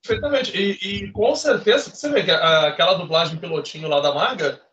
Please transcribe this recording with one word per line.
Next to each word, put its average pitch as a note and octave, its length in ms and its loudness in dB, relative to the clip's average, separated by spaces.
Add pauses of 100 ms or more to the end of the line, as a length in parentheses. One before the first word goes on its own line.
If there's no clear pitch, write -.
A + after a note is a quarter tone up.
Perfeitamente. B3+ 540 -2
E, G3 480 -4
e - 60 -12
com A3+ 220 2
certeza, C#4 560 2
você - 200 -8
vê A#3+ 140 2
que F3+ 80 0
a, D#3+ 360 4
aquela E3+ 280 2
dublagem D#3+ 440 -2
pilotinho D3 480 -6
lá C#3+ 140 2
da C#3+ 120 2
Maga D#3+ 480 -2 (120)